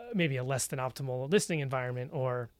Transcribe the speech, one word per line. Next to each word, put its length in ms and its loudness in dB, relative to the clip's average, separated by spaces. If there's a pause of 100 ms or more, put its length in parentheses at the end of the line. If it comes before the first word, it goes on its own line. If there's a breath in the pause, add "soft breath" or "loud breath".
(140)
maybe 220 4
a 80 -2
less 240 0
than 100 -4
optimal 520 -2
listening 300 4
environment, 540 -2
or 340 0 (120)